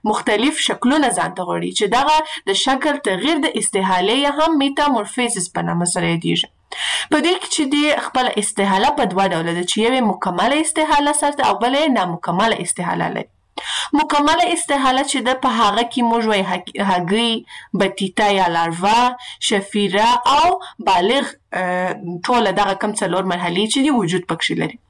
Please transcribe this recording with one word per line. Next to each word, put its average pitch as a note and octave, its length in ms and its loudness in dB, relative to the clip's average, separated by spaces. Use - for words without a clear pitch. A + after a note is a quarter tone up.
مختلف A#3 560 0
شکلونه B3+ 420 2
ځان F3 260 -2
ته F#3 80 -6
غواړي، F3 340 -4
چې G#3+ 80 2
دغه D4+ 200 4
د - 160 0
شکل C#4 460 0
تغییر A#3 320 0
د - 60 0
استحالې F#3+ 580 0
یا C#4+ 100 0
هم D#4+ 260 2
میتامورفیزس B3 920 0
په F3 40 -2
نامه E3+ 240 -2
سره F3 280 -2
یادیږي. E3+ 340 -2
په D#4 80 4
دې E4+ 200 2
کې - 160 -12
چې D#4 80 0
دی D4 100 2
خپله B3+ 300 0
استحاله G3+ 520 0
په D4 220 0
دوه F#3+ 160 2
ډوله E3+ 300 -2
ده، F3+ 60 -2
چې F3 140 -2
یوه B3 240 2
مکمله G3 600 0
استحاله D4+ 520 2
سرته C#4+ 360 0
او G3+ 40 2
بله C4 220 2
یې D4+ 40 2
نامکمله F#3 720 0
استحاله E3+ 480 -4
لري. - 200 -8
مکمله D4+ 600 2
استحاله C4+ 500 0
چې C#4 220 -4
ده، B3+ 80 2
په B3+ 240 -2
هغه G#3+ 240 2
کې B3 200 -2
موږ A#3 160 0
وایو G3+ 240 2
هګ-، - 260 -8
هګۍ، G3+ 440 0
بطیطه G3 640 0
یا F#3 100 2
لاروا، E3+ 540 2
شفیره G3+ 680 0
او D4 200 4
بالغ، G3+ 480 2
اه، F3+ 380 0
ټوله A3+ 340 2
دغه G3 140 2
کم G#3 280 -2
څلور F#3 220 -2
مرحلې F3+ 500 -2
چې C#4 120 0
دي، D#4 140 2
وجود F3+ 320 -2
پکښې - 300 -4
لري. D#3 180 -6